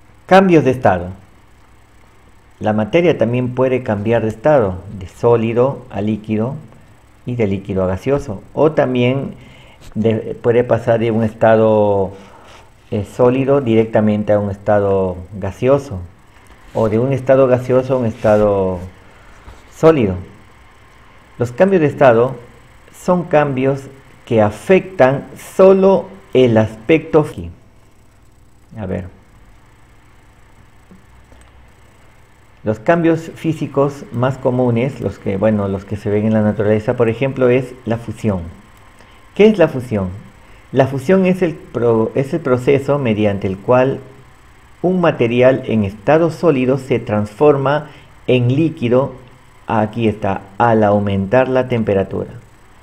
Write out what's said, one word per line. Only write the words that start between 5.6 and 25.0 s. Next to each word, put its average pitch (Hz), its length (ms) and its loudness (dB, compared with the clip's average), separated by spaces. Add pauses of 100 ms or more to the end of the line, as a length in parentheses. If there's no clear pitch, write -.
a 98 100 -8
líquido 107 540 -4 (720)
y 123 100 -8
de 117 120 0
líquido 95 360 -4
a 92 40 0
gaseoso. 110 540 -4 (120)
O 156 180 2
también 131 640 -2 (600)
de, 110 460 -2
puede 120 220 2
pasar 117 360 0
de 113 120 -2
un 113 120 0
estado, 107 880 2 (800)
eh, 104 140 -4
sólido 135 560 2
directamente 110 720 0
a 104 60 2
un 101 120 -4
estado 98 680 0 (220)
gaseoso, 123 600 -2 (760)
o 110 160 0
de 107 100 0
un 135 140 0
estado 131 340 2
gaseoso 127 460 0
a 127 40 0
un 123 80 -2
estado 104 760 0 (960)
sólido. 131 400 2 (1200)
Los 120 140 -4
cambios 190 300 2
de 147 60 4
estado 131 480 4 (680)
son 180 200 0
cambios 139 580 0 (440)
que 113 160 2
afectan 135 840 0 (300)